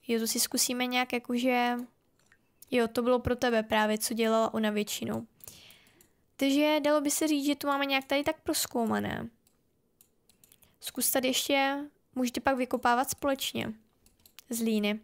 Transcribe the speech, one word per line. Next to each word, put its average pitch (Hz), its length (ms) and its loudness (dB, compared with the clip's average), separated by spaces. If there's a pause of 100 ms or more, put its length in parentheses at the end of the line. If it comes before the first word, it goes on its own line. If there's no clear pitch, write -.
Jo, 233 120 0
to 226 80 -2
si 233 120 -2
zkusíme 247 460 -2
nějak 247 280 -2
jakože... 240 600 0 (960)
Jo, 240 160 2
to 233 140 -2
bylo 247 180 2
pro 247 160 -2
tebe 233 280 2
právě, 214 340 2
co 214 160 -4
dělala 226 400 2
ona 220 160 0
většinou. 214 580 -4 (1080)
Takže 294 420 4
dalo 294 220 2
by 285 100 0
se 311 160 0
říct, 285 180 0
že 285 100 2
tu 285 120 -6
máme 277 180 0
nějak 269 200 -2
tady 285 180 0
tak 320 180 -2
prozkoumané. 226 880 -2 (1500)
Zkus - 320 -4
tady 262 160 0
ještě, 277 600 0 (260)
můžete 247 260 -2
pak 269 160 2
vykopávat 247 520 0
společně 254 640 -4 (760)
z 226 100 -4
hlíny. 214 440 0